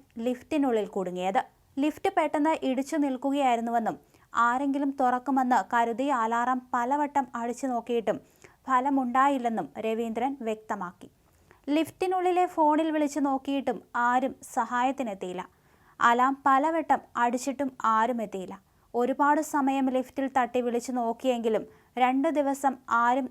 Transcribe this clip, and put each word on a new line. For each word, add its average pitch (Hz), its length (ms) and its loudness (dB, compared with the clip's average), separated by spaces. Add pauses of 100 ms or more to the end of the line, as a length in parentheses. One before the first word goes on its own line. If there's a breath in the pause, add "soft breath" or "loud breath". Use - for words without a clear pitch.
(200)
ലിഫ്റ്റിനുള്ളിൽ 247 680 0
കുടുങ്ങിയത്. 185 580 -2 (360)
ലിഫ്റ്റ് 302 380 0
പെട്ടെന്ന് 311 480 0
ഇടിച്ചു 262 300 -2
നിൽക്കുകയായിരുന്നുവെന്നും 254 1040 0 (360 soft breath)
ആരെങ്കിലും 269 640 2
തുറക്കുമെന്ന് 254 640 2 (100)
കരുതി 233 300 0
അലാറം 247 580 0 (120)
പലവട്ടം 277 640 0
അടിച്ചു 240 320 -6
നോക്കിയിട്ടും 233 520 -2 (480 soft breath)
ഫലമുണ്ടായില്ലെന്നും 262 1000 2 (100)
രവീന്ദ്രൻ 226 640 -2
വ്യക്തമാക്കി. 214 680 -8 (580 soft breath)
ലിഫ്റ്റിനുള്ളിലെ 359 760 0
ഫോണിൽ 320 460 2
വിളിച്ചു 302 280 0
നോക്കിയിട്ടും 269 640 -2 (140)
ആരും 247 400 2 (180)
സഹായത്തിനെത്തിയില്ല. 233 960 -4 (520 soft breath)
അലാം 247 440 4
പലവട്ടം 311 540 2 (180)
അടിച്ചിട്ടും 254 540 -2 (140)
ആരും 226 360 2
എത്തിയില്ല. 196 400 -10 (340)
ഒരുപാട് 285 460 2
സമയം 269 480 0
ലിഫ്റ്റിൽ 262 480 -2
തട്ടി 247 240 0
വിളിച്ചു 240 300 -4
നോക്കിയെങ്കിലും 233 720 -2 (320 soft breath)
രണ്ട് 262 300 2
ദിവസം 277 500 0 (120)
ആരും 240 400 2